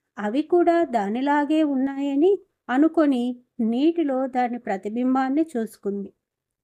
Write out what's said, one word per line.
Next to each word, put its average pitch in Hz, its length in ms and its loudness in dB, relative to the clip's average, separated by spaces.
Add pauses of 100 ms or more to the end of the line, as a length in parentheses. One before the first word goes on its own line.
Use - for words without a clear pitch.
(180)
అవి 214 240 -2
కూడా 339 420 2
దానిలాగే 277 760 0
ఉన్నాయని 277 760 0 (320)
అనుకొని 269 680 2 (240)
నీటిలో 269 680 0
దాని 247 320 -2
ప్రతిబింబాన్ని 254 880 -2 (100)
చూసుకుంది. 202 560 -6 (520)